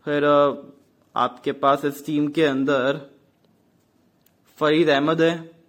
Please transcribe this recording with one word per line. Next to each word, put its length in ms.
फिर, 200
आ, 280
आपके 360
पास 340
इस 200
टीम 220
के 160
अंदर 680
फरीद 300
अहमद 320
है 300